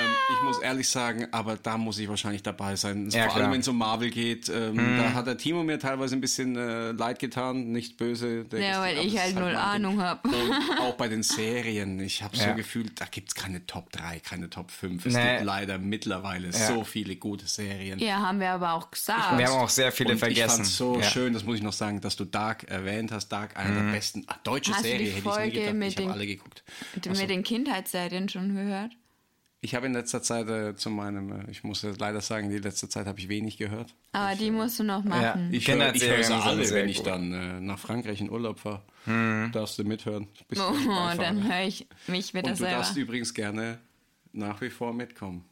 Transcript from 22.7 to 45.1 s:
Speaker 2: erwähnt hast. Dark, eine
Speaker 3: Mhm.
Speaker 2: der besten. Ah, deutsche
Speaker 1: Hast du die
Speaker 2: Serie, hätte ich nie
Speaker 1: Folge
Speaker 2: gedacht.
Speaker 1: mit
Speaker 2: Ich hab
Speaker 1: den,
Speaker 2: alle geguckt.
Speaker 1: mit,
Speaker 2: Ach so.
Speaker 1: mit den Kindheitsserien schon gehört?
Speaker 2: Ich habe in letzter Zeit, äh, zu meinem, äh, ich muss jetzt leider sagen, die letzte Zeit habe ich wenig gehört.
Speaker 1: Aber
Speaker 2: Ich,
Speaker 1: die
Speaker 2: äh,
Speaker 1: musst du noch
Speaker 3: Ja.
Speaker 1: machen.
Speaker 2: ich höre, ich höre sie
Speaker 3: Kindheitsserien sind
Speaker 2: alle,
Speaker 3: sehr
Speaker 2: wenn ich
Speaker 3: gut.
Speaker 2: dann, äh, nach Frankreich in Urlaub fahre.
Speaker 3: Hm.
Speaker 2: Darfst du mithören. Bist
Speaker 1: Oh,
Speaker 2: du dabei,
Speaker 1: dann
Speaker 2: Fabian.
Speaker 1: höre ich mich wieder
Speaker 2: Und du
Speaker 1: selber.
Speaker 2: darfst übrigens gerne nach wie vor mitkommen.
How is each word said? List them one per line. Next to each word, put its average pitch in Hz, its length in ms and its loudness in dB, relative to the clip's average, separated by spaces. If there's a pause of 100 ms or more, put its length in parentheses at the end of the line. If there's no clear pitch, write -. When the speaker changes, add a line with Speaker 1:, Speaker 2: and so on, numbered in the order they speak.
Speaker 2:
erwähnt 101 400 -2
hast. 107 180 -6
Dark, 104 300 -6
eine 98 120 0
Speaker 3:
Mhm. 104 160 4
Speaker 2:
der 107 60 2
besten. 104 360 -2
Ah, - 160 -6
deutsche 135 280 0
Speaker 1:
Hast 202 80 2
du 226 40 2
die 226 60 2
Speaker 2:
Serie, 220 180 2
hätte 196 100 -2
ich 196 60 -2
nie 208 60 0
Speaker 1:
Folge 214 200 2 (100)
Speaker 2:
gedacht. 208 140 0
Speaker 1:
mit 202 140 0
Speaker 2:
Ich 185 80 -4
hab 196 80 -2
Speaker 1:
den, 185 80 0
Speaker 2:
alle 101 140 -4
geguckt. - 360 -10 (320)
Speaker 1:
mit, 185 160 -6
Speaker 2:
Ach 190 40 0
so. 196 80 2
Speaker 1:
mit 196 80 0
den 190 120 0
Kindheitsserien 190 840 -2
schon 196 260 -2
gehört? 202 380 -2 (680)
Speaker 2:
Ich - 120 -4
habe 123 120 0
in 127 80 0
letzter 120 280 -2
Zeit, 117 260 0
äh, 107 280 -2
zu - 140 -4
meinem, 101 420 -4
äh, 101 180 -10
ich - 140 -12
muss 107 160 -4
jetzt 104 180 -4
leider 107 220 -2
sagen, 104 300 -2
die 104 80 0
letzte 101 320 -4
Zeit 104 160 -4
habe 98 120 -6
ich 92 120 -6
wenig 104 260 -2
gehört. 107 380 -6 (180)
Speaker 1:
Aber 196 220 0
Speaker 2:
Ich, 196 60 -2
Speaker 1:
die 220 80 0
Speaker 2:
äh, - 20 2
Speaker 1:
musst 220 280 0
du 214 60 0
noch 202 200 0
Speaker 3:
Ja. 208 60 0
Speaker 1:
machen. 175 420 2
Speaker 2:
ich 120 140 2
höre, 139 100 6
ich 120 40 6
höre 135 140 6
sie 127 60 4
Speaker 3:
Kindheitsserien 117 240 6
sind 113 180 4
Speaker 2:
alle, 135 240 4
Speaker 3:
sehr 104 160 4
Speaker 2:
wenn 101 80 2
ich 95 80 0
Speaker 3:
gut. - 80 -2
Speaker 2:
dann, 90 260 0
äh, 90 300 -4
nach 98 160 -4
Frankreich 107 420 -4
in 101 100 -2
Urlaub 113 300 -4
fahre. 101 220 -6 (240)
Speaker 3:
Hm. 113 480 2
Speaker 2:
Darfst 107 240 -4
du 104 60 0
mithören. 107 440 -4 (200)
Bist 196 140 -4
Speaker 1:
Oh, 190 80 2
Speaker 2:
du 285 160 2
dabei, 180 300 2
Speaker 1:
dann 175 220 0
Speaker 2:
Fabian. 202 140 2
Speaker 1:
höre 185 140 2
ich - 200 -4 (220)
mich 180 260 -2
wieder 185 140 -2
Speaker 2:
Und - 40 0
du 185 40 -2
Speaker 1:
selber. 180 200 0
Speaker 2:
darfst 175 220 0
übrigens 120 340 -2
gerne 110 460 -4 (560)
nach 104 260 -4
wie 123 100 -4
vor 117 220 -6
mitkommen. 101 600 -8